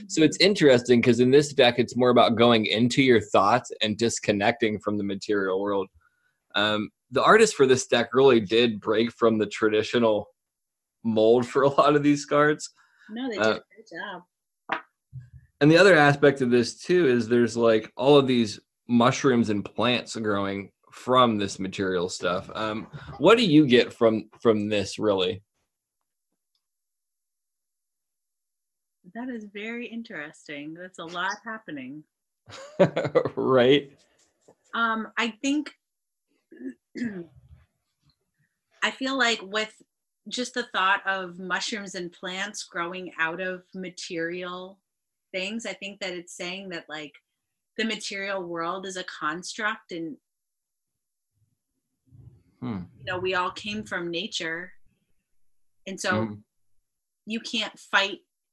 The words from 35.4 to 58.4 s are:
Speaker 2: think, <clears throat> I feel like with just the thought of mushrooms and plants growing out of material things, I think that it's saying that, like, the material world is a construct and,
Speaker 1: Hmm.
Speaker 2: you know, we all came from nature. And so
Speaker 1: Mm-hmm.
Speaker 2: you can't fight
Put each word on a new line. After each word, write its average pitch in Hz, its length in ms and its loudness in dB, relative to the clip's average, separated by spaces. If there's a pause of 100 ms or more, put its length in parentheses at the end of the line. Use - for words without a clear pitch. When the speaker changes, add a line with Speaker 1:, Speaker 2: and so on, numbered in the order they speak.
Speaker 2:
think, 285 320 -4 (1200)
<clears throat> - 20 -14 (1900)
I 214 80 -2
feel 262 260 -6
like 233 260 0
with 214 300 -6 (540)
just 240 260 -8
the 247 100 -6 (100)
thought 196 340 0
of 185 320 -6
mushrooms 190 560 -8
and 175 160 -10
plants 190 520 -10
growing 175 560 -10
out 160 220 -4
of 185 220 -8 (100)
material 180 1040 -10 (560)
things, 202 320 -8
I 196 80 -8
think 196 280 -16
that 185 120 -8
it's 175 220 -16
saying 190 340 -12
that, 165 200 -12
like, 151 240 -14 (640)
the 220 80 -4
material 196 580 -8
world 170 420 -8
is 185 120 -12
a 180 80 -8
construct 185 840 -8
and, 165 240 -10 (2500)
Speaker 1:
Hmm. 127 240 -8 (160)
Speaker 2:
you - 60 -20
know, 185 140 -8
we 185 140 -4
all 180 180 -4
came 208 320 -10
from 180 260 -8
nature. 170 640 -10 (1120)
And 190 120 -12
so 202 120 -2 (140)
Speaker 1:
Mm-hmm. 107 80 -8 (920)
Speaker 2:
you 220 160 -8
can't 214 360 -8
fight 196 420 -2 (340)